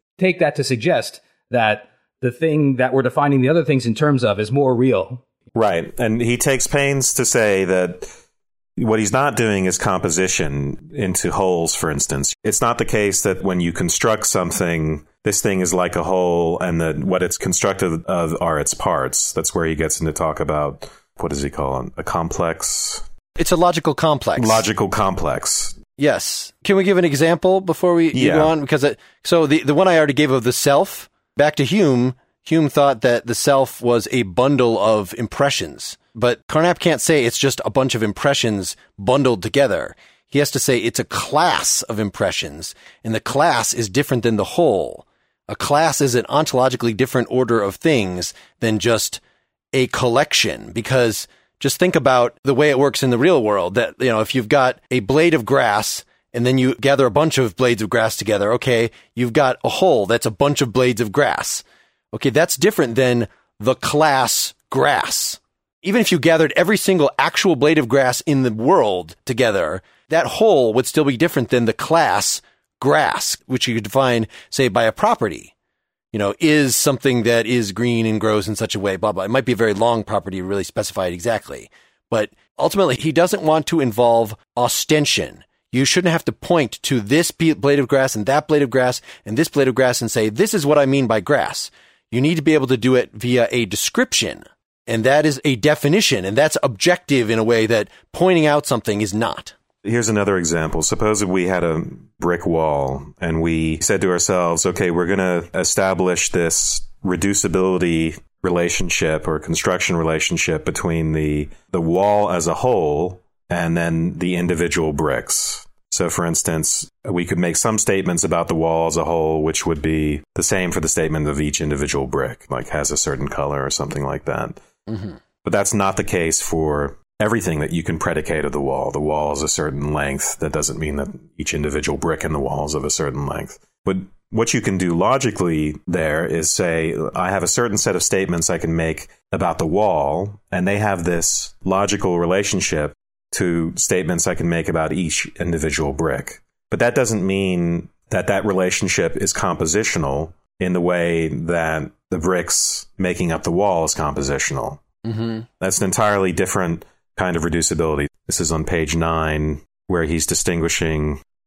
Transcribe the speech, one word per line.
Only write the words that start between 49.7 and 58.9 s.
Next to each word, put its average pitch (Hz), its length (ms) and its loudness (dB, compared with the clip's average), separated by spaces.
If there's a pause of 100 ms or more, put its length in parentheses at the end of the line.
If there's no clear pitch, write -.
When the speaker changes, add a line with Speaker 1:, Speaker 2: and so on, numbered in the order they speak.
Speaker 3:
a 131 160 2
collection, 113 800 0
because 117 560 -2 (320)
just - 200 -2
think 180 180 2
about 127 480 2
the 135 100 2
way 147 160 4
it 131 80 2
works 139 240 2
in 131 80 2
the 120 80 2
real 147 240 4
world, 98 320 0
that, 120 240 0
you 127 100 0
know, 110 120 2
if 110 160 -2
you've 110 120 -2
got 127 300 2 (140)
a 127 80 0
blade 151 340 4
of 123 100 0
grass 110 600 0 (280)
and 120 140 0
then 131 120 4
you 127 180 2
gather 135 300 4
a 113 40 0
bunch 147 280 2
of 120 180 0
blades 120 260 2
of 101 80 -4
grass 113 260 2
together, 101 360 0
okay, 117 380 0 (260)